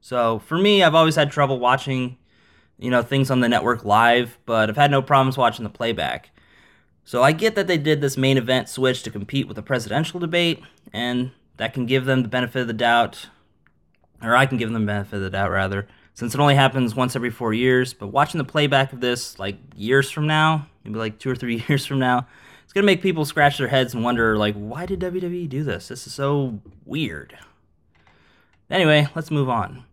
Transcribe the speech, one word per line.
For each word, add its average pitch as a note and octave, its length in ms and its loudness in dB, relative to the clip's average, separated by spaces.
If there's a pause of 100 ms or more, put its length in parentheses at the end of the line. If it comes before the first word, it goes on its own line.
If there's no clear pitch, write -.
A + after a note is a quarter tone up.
So A#2 380 -2
for - 180 -6
me, G3+ 260 4
I've D#3 120 4
always D#3+ 200 6
had D3 160 2
trouble C3+ 280 0
watching, B2+ 580 0 (600)
you A#2 120 -6
know, B2 120 4
things C3+ 300 0
on B2+ 80 2
the A#2+ 100 2
network A#2 360 0
live, A#2 600 4
but A2 240 0
I've G#2+ 80 -4
had C#3+ 140 4
no C#3 100 2
problems C3 360 2
watching A#2+ 260 0
the G#2 60 -8
playback. E2 640 -6 (720)
So B2 200 0
I C#3+ 80 6
get G#3+ 240 0
that G3 120 -2
they F3 100 2
did D3+ 240 0
this C3+ 160 -2
main C3+ 200 4
event B2+ 320 0
switch C3 340 -2
to A2 80 -10
compete A#2 360 -6
with C#3+ 80 -12
the A2 80 -12
presidential C3 560 -4
debate, E3+ 420 -2 (320)
and B2 380 -4 (260)
that A2+ 160 -6
can B2 120 -6
give B2+ 200 0
them C3 160 2
the A2+ 80 -4
benefit B2 320 -4
of A#2+ 60 -4
the A2+ 60 -6
doubt, A#2 540 0 (920)
or A#2 140 2
I C3+ 100 6
can C3 120 -4
give A2+ 140 -4
them A2+ 100 -2
the G#2 60 0
benefit G#2 300 -4
of G2 40 -4
the F#2+ 80 -4
doubt, F#2+ 220 -2
rather, G2 360 -2 (260)
since A#2 200 -8
it C#3 60 -4
only C#3+ 160 4
happens B2+ 400 2
once B2+ 200 -2
every A#2+ 140 -4
four A2+ 240 -4
years. B2+ 400 0
But G2+ 140 -14
watching C#3+ 320 0
the D3+ 40 -4
playback C#3 500 0
of B2 80 -10
this, B2 360 -4
like, G2+ 200 -8 (180)
years C3+ 340 2
from D3+ 160 -4
now, D#3 420 0 (160)
maybe, G#2+ 140 -8
like, A2 220 -6
two C3 100 -6
or B2+ 60 -2
three A#2 300 -6
<laughs> - 40 -8
years C#3 160 0
from C3+ 140 -4
now, B2 280 0 (360)
it's - 100 -20
gonna G3+ 120 2
make F#3 160 4
people E3 240 0
scratch C#3+ 320 2
their B2+ 120 -2
heads C3 240 0
and A#2 100 -4
wonder, A#2 340 2
like, G#2 180 0
"Why A2+ 300 -10
did F#3 140 -6
W F#3 220 -6
W F3 200 -6
E E3 60 -8
do C#3 160 -6
this? G2 240 -6
This B2 180 -14
is C3+ 80 -16
so C#3 460 -2 (260)
weird." G#2+ 520 -8 (1300)
Anyway, D3+ 460 4
let's D#3 160 -8
move C#3 180 0
on. A#2+ 440 -4